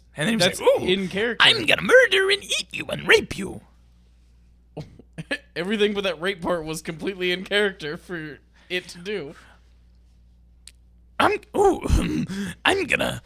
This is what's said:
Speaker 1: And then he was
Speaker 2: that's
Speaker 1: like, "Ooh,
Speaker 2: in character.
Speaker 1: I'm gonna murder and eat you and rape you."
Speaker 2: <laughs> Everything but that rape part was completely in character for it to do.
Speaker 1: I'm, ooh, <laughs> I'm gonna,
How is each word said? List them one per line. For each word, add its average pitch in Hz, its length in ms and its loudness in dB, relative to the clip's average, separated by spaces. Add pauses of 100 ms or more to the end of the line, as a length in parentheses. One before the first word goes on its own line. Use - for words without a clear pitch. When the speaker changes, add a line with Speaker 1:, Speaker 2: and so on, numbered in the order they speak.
(180)
Speaker 1:
And 147 100 -2
then 226 60 2
he - 40 0
was 175 80 4
Speaker 2:
that's - 140 0
Speaker 1:
like, 480 220 4
"Ooh, - 40 -4
Speaker 2:
in 190 220 0
character. 214 400 0
Speaker 1:
I'm 392 180 2
gonna - 180 2
murder 392 480 6
and 403 120 0
eat 587 280 -6
you - 160 -10
and - 200 -6
rape - 300 4
you." 180 240 -10 (1120)
Speaker 2:
<laughs> 151 60 -10 (760)
Everything 202 380 0
but 196 100 -4
that 170 160 -2
rape 180 220 -4
part 175 240 -2
was 156 160 -6
completely 180 500 -4
in 180 140 -4
character 190 520 -2
for 156 420 -12 (300)
it 175 200 -6
to - 100 -18
do. 175 360 -8 (1800)
Speaker 1:
I'm, 370 200 2 (160)
ooh, 392 300 4
<laughs> - 400 0 (400)
I'm 370 220 2
gonna, 127 380 -2